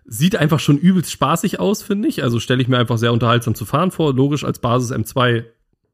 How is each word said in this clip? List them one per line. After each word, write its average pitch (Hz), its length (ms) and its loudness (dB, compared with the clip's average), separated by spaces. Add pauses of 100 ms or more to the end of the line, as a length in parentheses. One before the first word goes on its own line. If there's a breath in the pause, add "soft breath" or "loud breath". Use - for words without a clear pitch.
Sieht 131 300 0
einfach 151 240 2
schon 143 180 4
übelst 180 340 2
spaßig 160 480 -2
aus, 202 220 0
finde 208 260 -4
ich. 202 160 -4
Also 120 160 0
stelle 127 220 0
ich 117 60 0
mir 127 100 2
einfach 117 200 0
sehr 117 160 2
unterhaltsam 117 420 2
zu 104 100 -10
fahren 175 260 0
vor. 151 220 0
Logisch, 139 300 0
als - 160 -6
Basis 123 320 -2
M 123 140 -4
zwei 120 400 0 (480)